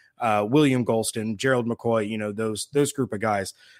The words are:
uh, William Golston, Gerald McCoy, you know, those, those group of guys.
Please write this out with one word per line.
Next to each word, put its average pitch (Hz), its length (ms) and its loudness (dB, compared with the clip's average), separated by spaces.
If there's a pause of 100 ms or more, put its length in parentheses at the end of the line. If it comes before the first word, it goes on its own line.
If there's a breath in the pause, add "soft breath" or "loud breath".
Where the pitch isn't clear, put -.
(180 soft breath)
uh, 107 320 2
William 131 360 4
Golston, 110 500 -2
Gerald 123 320 0
McCoy, 113 400 -2
you 110 100 -6
know, 107 140 -4
those, 107 400 -6
those 143 220 2
group 131 180 -2
of 104 80 -6
guys. 101 340 -2 (260 soft breath)